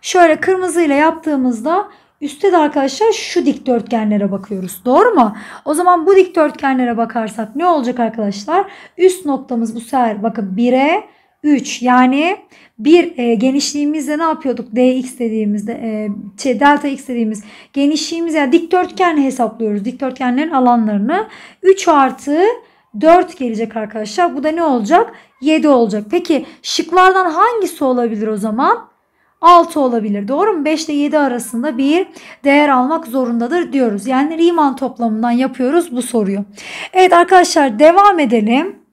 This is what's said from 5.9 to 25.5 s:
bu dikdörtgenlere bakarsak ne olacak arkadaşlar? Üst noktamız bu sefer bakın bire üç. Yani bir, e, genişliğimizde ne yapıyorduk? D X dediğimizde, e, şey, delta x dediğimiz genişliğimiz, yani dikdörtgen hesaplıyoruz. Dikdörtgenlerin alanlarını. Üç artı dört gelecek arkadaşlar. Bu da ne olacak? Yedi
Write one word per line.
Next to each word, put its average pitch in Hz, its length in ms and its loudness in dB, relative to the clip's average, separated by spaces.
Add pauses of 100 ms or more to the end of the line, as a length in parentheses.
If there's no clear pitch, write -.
bu 381 100 6
dikdörtgenlere 285 840 0
bakarsak 226 580 -6
ne 320 100 -2
olacak 254 340 0
arkadaşlar? 226 680 -4 (320)
Üst 370 280 2
noktamız 247 500 -4
bu 233 60 -10
sefer 226 420 -2
bakın 208 340 -4
bire 262 460 2 (400)
üç. 285 380 -2
Yani 254 560 2 (420)
bir, 320 380 4
e, 240 180 0
genişliğimizde 294 840 -2
ne 330 60 -2
yapıyorduk? 294 520 -4
D 254 180 4
X 262 260 -8
dediğimizde, 214 540 -4
e, 214 360 -8 (340)
şey, 247 160 0
delta 285 280 2
x 269 200 -8
dediğimiz 220 360 -4 (300)
genişliğimiz, 311 600 -2
yani 285 180 0
dikdörtgen 349 680 0
hesaplıyoruz. 226 680 -2
Dikdörtgenlerin 254 680 -4
alanlarını. 240 760 0 (360)
Üç 381 240 4
artı 285 540 2 (600)
dört 349 360 4
gelecek 226 400 -6
arkadaşlar. 220 580 -4
Bu 269 80 -6
da 311 80 0
ne 339 120 -2
olacak? 294 500 0 (280)
Yedi 311 260 2